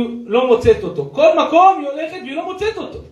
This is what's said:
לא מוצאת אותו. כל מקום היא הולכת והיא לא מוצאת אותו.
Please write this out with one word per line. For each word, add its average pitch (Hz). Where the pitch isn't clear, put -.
לא 240
מוצאת 233
אותו. 147
כל 311
מקום 370
היא 285
הולכת 311
והיא 269
לא 349
מוצאת 392
אותו. -